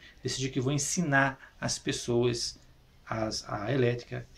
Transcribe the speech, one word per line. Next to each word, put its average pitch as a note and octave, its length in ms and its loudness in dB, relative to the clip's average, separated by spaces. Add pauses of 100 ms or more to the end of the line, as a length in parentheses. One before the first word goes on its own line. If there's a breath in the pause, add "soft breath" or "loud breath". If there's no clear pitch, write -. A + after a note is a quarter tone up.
(220 loud breath)
decidi C3 280 -2
que C3+ 100 -2
vou C3 140 2
ensinar C#3 680 2 (180 loud breath)
as - 220 -4
pessoas A#2+ 800 0 (460)
as, A2 420 -4
a A2 240 -4
elétrica A#2+ 560 0 (100)